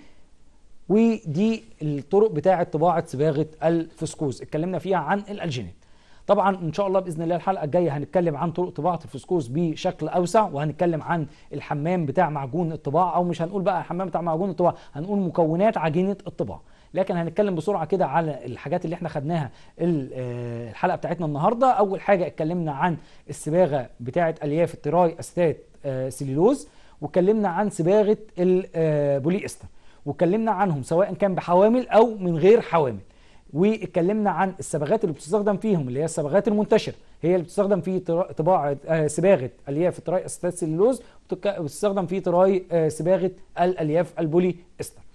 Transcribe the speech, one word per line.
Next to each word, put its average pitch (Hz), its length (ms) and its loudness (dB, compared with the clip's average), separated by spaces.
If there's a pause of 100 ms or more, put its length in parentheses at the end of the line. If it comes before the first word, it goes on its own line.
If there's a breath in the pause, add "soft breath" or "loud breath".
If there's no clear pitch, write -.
(880 loud breath)
ودي 214 720 0 (180)
الطرق 151 500 0
بتاعة 170 320 2
طباعة 165 420 0
صباغة 151 400 0 (180)
الفسكوز، 160 800 -2
اتكلمنا 160 380 -4
فيها 185 180 -2
عن 170 220 -2
الألجينات. 156 540 -8 (540 soft breath)
طبعًا 196 280 4
إن 165 180 -4
شاء 202 140 0
الله 190 120 2
بإذن 175 220 -6
الله 170 140 0
الحلقة 175 280 -2
الجاية 151 340 0
هنتكلم 156 400 0
عن 160 140 -2
طرق 180 180 -2
طباعة 165 340 -2
الفسكوز 143 440 -4
بشكل 160 600 -2
أوسع، 180 400 2
وهنتكلم 156 540 -2
عن 160 240 -2 (280 soft breath)
الحمام 156 520 -4
بتاع 156 240 2
معجون 147 420 -4
الطباعة، 156 440 0
أو 180 80 2
مش 170 180 -2
هنقول 185 200 -4
بقى 175 180 0
الحمام 180 280 -6
بتاع 165 140 -4
معجون 170 280 -2
الطباعة، 175 260 0 (180 loud breath)
هنقول 190 260 -4
مكونات 175 580 2
عجينة 180 400 0 (100)
الطباعة. 175 340 -8 (320 soft breath)
لكن 190 220 0
هنتكلم 170 400 0
بسرعة 165 300 -2
كده 180 200 2
على 151 400 -2
الحاجات 139 400 -6
اللي 165 80 -4
احنا 165 160 -8
خدناها 151 420 -4 (300 soft breath)
ال-، 160 320 0
آه، 120 560 -8
الحلقة 175 260 -2
بتاعتنا 170 300 -4
النهاردة. 196 460 2
أول 196 300 0
حاجة 180 260 2
اتكلمنا 160 440 -4
عن 147 260 0 (320 soft breath)
الصباغة 147 600 0 (100)
بتاعة 160 440 0
ألياف 156 300 0
التراي 165 460 2
أستات، 160 380 0 (280)
آه، 131 240 -4
سيلولوز، 147 580 0 (340 soft breath)
واتكلمنا 190 480 2
عن 190 200 -2
صباغة 202 480 2 (220)
ال-، 185 260 2 (100)
آه، 147 420 2
بولي 151 280 0
إستر، - 220 -12 (380 soft breath)
واتكلمنا 190 460 0
عنهم 180 320 0
سواء 180 300 0
كان 190 220 0
بحوامل 202 520 4
أو 220 300 6
من 175 200 -2
غير 202 240 8
حوامل، 131 380 0 (540 soft breath)
واتكلمنا 196 760 0
عن 180 300 0
الصبغات 170 440 -2
اللي 160 120 -2
بتستخدم 202 420 -2
فيهم، 175 300 0
اللي 123 120 -4
هي 160 60 0
الصبغات 160 420 0
المنتشرة، 208 480 2 (260 soft breath)
هي 165 120 2
اللي 180 100 2
بتستخدم 196 380 0
في 185 180 -2
طرا-، 175 320 -2
طباعة، 151 460 2 (100)
آه، 160 200 2
صباغة 160 420 2 (200)
ألياف 165 300 -2
التراي 175 260 -2
أستات - 280 -6
سيلولوز، 180 480 0
وبتك-، - 580 -6
وبتستخدم 196 460 -2
في 180 140 -4
طراي، 185 520 2
آه، 165 180 2
صباغة 175 420 0 (300)
الألياف 170 580 0
البولي 170 360 2 (260)
إستر. - 200 -12 (140 soft breath)